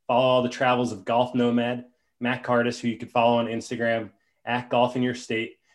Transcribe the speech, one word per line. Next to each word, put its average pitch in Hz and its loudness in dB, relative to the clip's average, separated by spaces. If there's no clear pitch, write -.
Follow 120 2
all 127 4
the 120 -2
travels 123 0
of 101 -12
golf 123 0
nomad 120 0
Matt 123 -2
Cardis, 120 0
who 120 -2
you 113 -4
can 117 -12
follow 120 4
on 117 0
Instagram 113 -4
at 120 -4
Golf 123 2
in 127 0
Your 123 -2
State, 117 -6